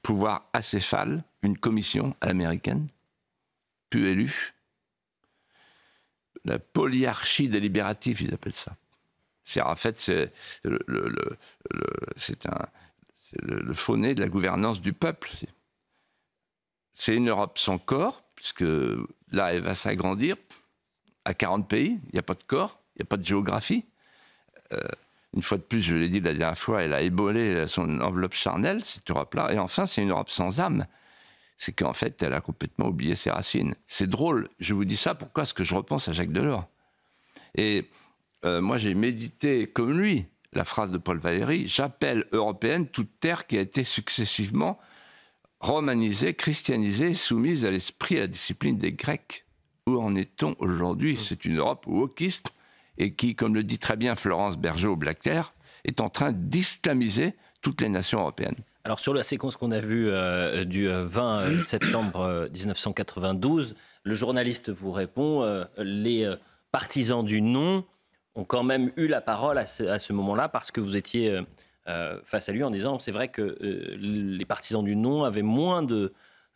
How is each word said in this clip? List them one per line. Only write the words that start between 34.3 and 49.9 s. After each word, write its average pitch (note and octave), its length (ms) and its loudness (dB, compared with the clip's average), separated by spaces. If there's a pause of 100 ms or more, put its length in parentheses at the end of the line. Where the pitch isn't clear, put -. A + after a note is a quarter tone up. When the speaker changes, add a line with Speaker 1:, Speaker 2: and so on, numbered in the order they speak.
Speaker 1:
je F#2+ 140 0
vous G2+ 100 2
dis G2 100 0
ça, E3 220 2
pourquoi - 260 -4
est-ce - 120 -2
que F#2 100 -2
je E2+ 100 0
repense C#3 320 0
à E2+ 60 0
Jacques F2 180 0
Delors ? B2+ 380 0 (880)
Et, G#2 340 2 (540)
euh, F2 160 2
moi, G#2 160 2
j'ai G#2+ 180 2
médité A#2 720 0
comme A#2+ 320 0
lui F3+ 280 2 (260)
la G2 100 0
phrase G2+ 300 -2
de F#2 60 0
Paul E2+ 200 -2
Valéry, « F#2+ 480 0
J'appelle C3 640 -2
européenne A2+ 560 0
toute A#2+ 320 -4
terre E3 300 -2
qui A2 100 2
a - 20 4
été G2 220 0
successivement A#2+ 960 0 (800)
romanisée, B2 760 2
christianisée, B2 800 2
soumise B2+ 540 2
à F#2+ 60 2
l'esprit - 420 -2
et D#3 40 4
à - 40 2
la G2 60 0
discipline - 500 0
des - 140 0
Grecs. » - 520 -6 (440)
Où B2+ 120 2